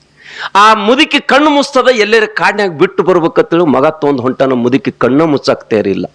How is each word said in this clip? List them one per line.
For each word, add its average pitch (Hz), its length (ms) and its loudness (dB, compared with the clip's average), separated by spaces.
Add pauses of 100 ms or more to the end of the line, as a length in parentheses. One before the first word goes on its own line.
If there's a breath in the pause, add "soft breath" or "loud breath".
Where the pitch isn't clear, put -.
(560 loud breath)
ಆ 214 180 4
ಮುದುಕಿ 262 460 0
ಕಣ್ಣು 294 300 0
ಮುಸ್ತದ, 269 380 0
ಎಲ್ಲೇರೆ 214 380 2
ಕಾಡ್ನ್ಯಾಗ 202 460 -2
ಬಿಟ್ಟು 170 320 -2
ಬರ್ಬೇಕಂತೇಳಿ 165 600 0
ಮಗ 135 240 2
ತೊಂದ್ 143 340 -2
ಹೊಂಟಾನ. 131 320 -2
ಮುದುಕಿ 123 380 -2
ಕಣ್ಣ 127 300 0
ಮುಚ್ಚಾಕ್ 135 480 -2
ತಯಾರಿಲ್ಲ. 98 460 -2